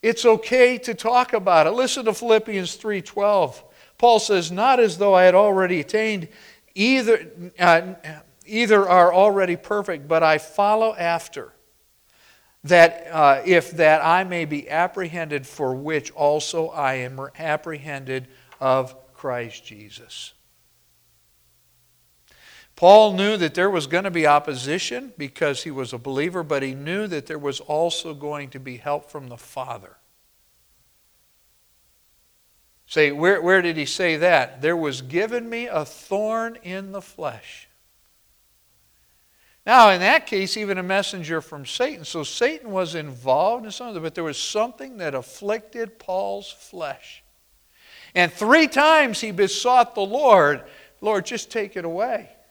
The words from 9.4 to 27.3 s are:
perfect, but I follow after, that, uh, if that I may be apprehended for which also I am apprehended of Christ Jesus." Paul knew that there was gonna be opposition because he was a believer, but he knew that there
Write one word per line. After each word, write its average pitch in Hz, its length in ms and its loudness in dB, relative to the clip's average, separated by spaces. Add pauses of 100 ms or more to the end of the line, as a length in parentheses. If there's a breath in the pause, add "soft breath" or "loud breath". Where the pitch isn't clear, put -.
perfect, 185 500 -8
but 160 160 2
I 156 160 4
follow 214 560 -2
after, 170 580 -6 (1120 soft breath)
that, 165 460 6
uh, 143 340 4
if 175 280 2
that 156 320 4
I 175 200 2
may 180 200 -6
be 147 240 -10
apprehended 165 760 -4
for 131 280 -6
which 143 380 -6
also 156 560 -2
I 139 260 -4
am 131 240 -10 (200)
apprehended 143 920 -8 (320 soft breath)
of 131 340 -2 (200)
Christ 120 500 -10
Jesus." - 680 -20 (2500 soft breath)
Paul 202 380 8
knew 202 240 0
that 160 160 -2
there 185 160 2
was 165 160 -2
gonna 180 240 -4
be 165 160 0
opposition 147 920 -2
because 143 460 -6
he 165 80 -12
was 131 240 -10
a 120 40 -12
believer, 143 440 -6
but 143 200 -4
he 135 120 -8
knew 170 320 -8
that 165 180 -8
there 156 140 -12